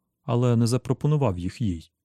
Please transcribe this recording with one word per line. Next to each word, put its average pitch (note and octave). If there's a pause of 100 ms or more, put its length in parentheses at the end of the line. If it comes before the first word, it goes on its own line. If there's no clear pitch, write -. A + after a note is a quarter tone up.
(240)
але B2
не A#2
запропонував B2+
їх F2+
їй, F2+ (120)